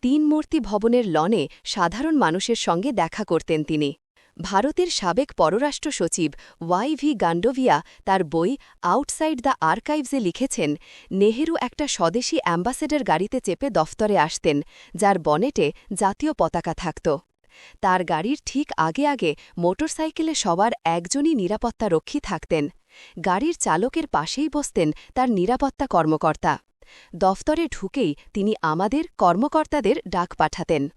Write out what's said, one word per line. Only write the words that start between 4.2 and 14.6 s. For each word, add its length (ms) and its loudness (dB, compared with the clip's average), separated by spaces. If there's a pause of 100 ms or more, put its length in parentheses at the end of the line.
ভারতের 440 0
সাবেক 500 -2
পররাষ্ট্র 540 0
সচিব 420 -2 (280)
ওয়াই 340 0
ভি 200 0
গান্ডোভিয়া 680 2 (220)
তার 200 2
বই 320 0 (260)
আউটসাইড 580 0
দ্য 200 0
আর্কাইভসে 600 0
লিখেছেন, 560 -2 (360)
"নেহেরু 480 2
একটা 280 -4
স্বদেশী 560 0
অ্যাম্বাসেডর 580 0
গাড়িতে 380 0
চেপে 300 -2
দফতরে 480 2
আসতেন, 440 2 (320)